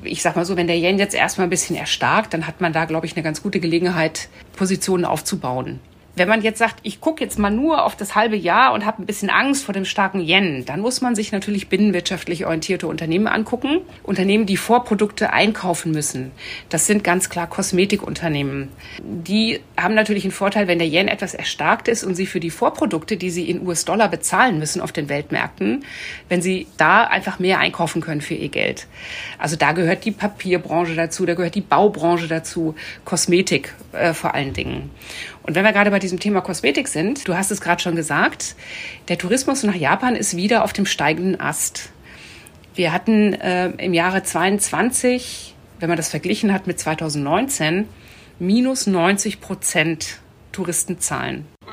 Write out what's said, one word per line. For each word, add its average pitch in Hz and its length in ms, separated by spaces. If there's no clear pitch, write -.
ich - 180
sag 170 140
mal 165 80
so, 180 140
wenn 175 100
der 170 100
Yen 185 220
jetzt 202 160
erstmal 175 320
ein 170 40
bisschen - 260
erstarkt, 170 560
dann 165 120
hat 160 140
man 165 140
da, 160 100
glaub 160 220
ich, 165 100
eine 156 80
ganz 156 180
gute 196 200
Gelegenheit, 170 680
Positionen 190 480
aufzubauen. 131 760
Wenn 180 140
man 220 140
jetzt 214 180
sagt, 226 240
ich 208 160
guck 320 220
jetzt 220 180
mal 202 120
nur 294 340
auf - 100
das - 200
halbe 220 200
Jahr 208 380
und 208 120
hab 214 140
ein 185 60
bisschen 202 240
Angst 277 340
vor 202 100
dem 190 120
starken 196 340
Yen, 165 460
dann 147 160
muss 247 180
man 240 160
sich 214 160
natürlich 196 380
binnenwirtschaftlich 175 760
orientierte 165 420
Unternehmen 165 400
angucken. 269 520
Unternehmen, 196 420
die 185 120
Vorprodukte 214 760
einkaufen 180 640
müssen. 131 380
Das - 180
sind 208 200
ganz 180 240
klar 170 180
Kosmetikunternehmen. 156 1200
Die 208 600
haben 185 140
natürlich 214 320
einen 185 80
Vorteil, 202 340
wenn 170 120
der 165 100
Yen 175 180
etwas 202 260
erstarkt - 540
ist 233 160
und 185 120
sie 185 100
für 180 160
die 165 100
Vorprodukte, 208 640
die 180 140
sie 170 200
in - 160
U-S-Dollar 185 440
bezahlen 185 500
müssen 156 220
auf - 100
den 147 160
Weltmärkten, 170 800
wenn 180 140
sie 185 340
da 175 300
einfach - 340
mehr 185 200
einkaufen 165 420
können 151 180
für 147 140
ihr 147 160
Geld. - 360
Also 156 180
da 151 160
gehört 180 320
die 220 80
Papierbranche 175 840
dazu, 165 320
da 170 100
gehört 175 200
die 202 60
Baubranche 170 680
dazu, 160 480
Kosmetik, 175 680
äh, 165 200
vor - 220
allen 139 160
Dingen. 131 380
Und 160 120
wenn 190 80
wir 214 100
gerade 202 160
bei 202 80
diesem 185 220
Thema 202 220
Kosmetik 254 460
sind, 202 400
du 175 80
hast 196 140
es 208 120
gerade - 200
schon 170 140
gesagt, 165 600
der 175 100
Tourismus 262 460
nach 202 100
Japan 180 420
ist 190 220
wieder 175 260
auf - 80
dem 196 140
steigenden 160 560
Ast. - 480
Wir 170 180
hatten, 208 400
äh, 180 360
im 180 260
Jahre 185 260
zweiundzwanzig, 196 1300
wenn 165 100
man 170 80
das 160 120
verglichen 196 440
hat 190 140
mit 175 120
zweitausendneunzehn, 160 1080
minus 247 480
neunzig 196 560
Prozent - 800
Touristenzahlen. 151 960